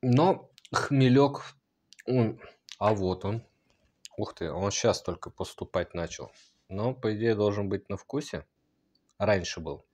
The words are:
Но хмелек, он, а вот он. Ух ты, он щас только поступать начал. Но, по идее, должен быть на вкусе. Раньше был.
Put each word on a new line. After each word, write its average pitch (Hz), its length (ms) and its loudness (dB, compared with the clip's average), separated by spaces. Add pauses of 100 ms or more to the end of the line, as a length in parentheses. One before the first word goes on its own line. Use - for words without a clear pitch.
Но 139 480 4 (220)
хмелек, 139 720 4 (600)
он, 120 340 2 (400)
а 104 140 2
вот 92 320 -2
он. 110 180 -4 (720)
Ух - 180 -6
ты, 82 160 -6
он 92 200 -2
щас 104 300 0
только - 300 -8
поступать - 640 -8
начал. 82 360 -8 (380)
Но, 107 240 -4
по 110 220 -4
идее, 113 200 0
должен 101 340 0
быть 95 200 -6
на 98 80 -6
вкусе. - 480 -8 (760)
Раньше 95 420 0
был. 76 320 -10